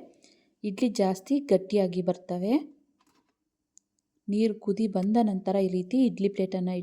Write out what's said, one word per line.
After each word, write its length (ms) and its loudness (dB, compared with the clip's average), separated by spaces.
ಇಡ್ಲಿ 200 -2
ಜಾಸ್ತಿ 340 0
ಗಟ್ಟಿಯಾಗಿ 580 0
ಬರ್ತವೆ. 440 -2
ನೀರು 220 2
ಕುದಿ 200 0
ಬಂದ 180 2
ನಂತರ 240 -2
ಈ 120 -2
ರೀತಿ 180 -2
ಇಡ್ಲಿ 260 0
ಪ್ಲೇಟನ್ನ 360 -2